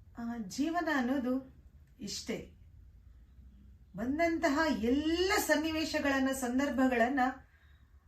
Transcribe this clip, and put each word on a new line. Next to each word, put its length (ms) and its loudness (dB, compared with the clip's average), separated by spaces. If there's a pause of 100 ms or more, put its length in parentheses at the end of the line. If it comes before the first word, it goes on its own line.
(180)
ಆ, 180 -8
ಜೀವನ 580 -2
ಅನ್ನೋದು 640 -2 (440)
ಇಷ್ಟೇ. 520 -8 (1400)
ಬಂದಂತಹ 640 0 (220)
ಎಲ್ಲ 560 2
ಸನ್ನಿವೇಶಗಳನ್ನ, 920 0
ಸಂದರ್ಭಗಳನ್ನ 920 2 (880)